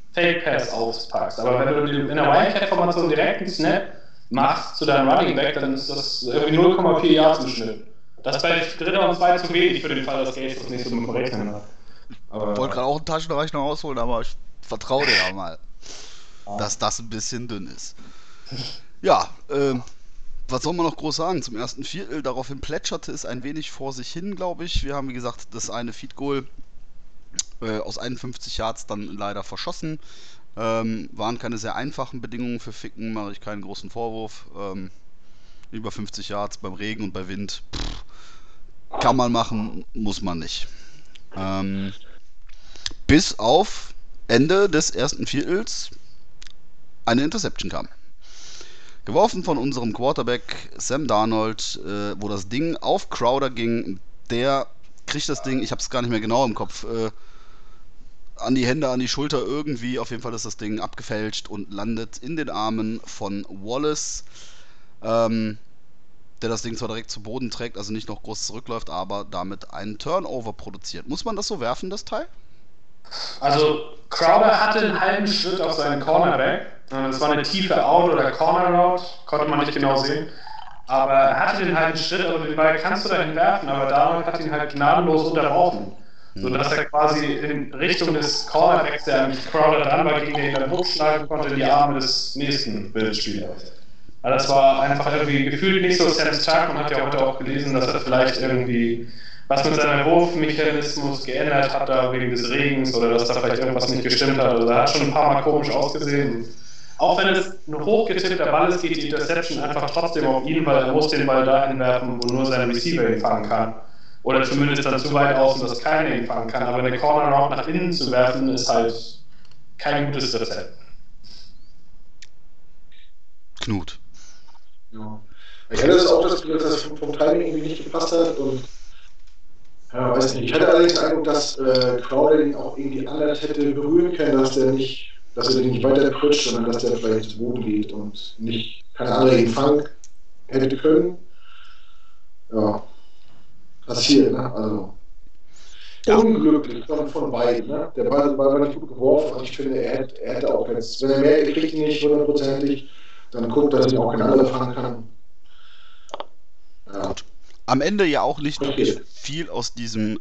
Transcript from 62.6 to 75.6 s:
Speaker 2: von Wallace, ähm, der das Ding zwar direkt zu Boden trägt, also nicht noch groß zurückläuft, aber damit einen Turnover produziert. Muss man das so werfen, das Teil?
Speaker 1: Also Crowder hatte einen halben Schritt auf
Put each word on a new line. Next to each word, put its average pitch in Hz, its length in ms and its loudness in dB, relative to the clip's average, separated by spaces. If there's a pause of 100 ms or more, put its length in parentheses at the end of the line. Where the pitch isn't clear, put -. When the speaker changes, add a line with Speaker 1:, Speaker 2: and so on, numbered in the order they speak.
Speaker 2:
von 101 460 -8
Wallace, 123 760 -4 (760)
ähm, 113 560 0 (840)
der 113 60 -2
das 110 120 -4
Ding 113 140 -6
zwar 110 140 -6
direkt 110 200 -8
zu 107 120 -8
Boden 117 280 -6
trägt, 117 280 -6
also 101 140 -8
nicht 107 180 -6
noch 101 120 -8
groß - 240 -6
zurückläuft, 110 460 -6
aber 98 380 -4
damit 95 440 -8
einen 104 240 -8
Turnover 131 560 -4
produziert. 95 560 -10
Muss - 160 -6
man 220 100 -4
das 202 120 -4
so 190 120 -6
werfen, 127 300 -4
das 202 160 -8
Teil? 240 220 -6 (1120)
Speaker 1:
Also 151 400 4 (300)
Crowder 196 500 6
hatte 214 200 4
einen 196 220 2
halben 202 260 2
Schritt 185 320 0
auf 160 140 0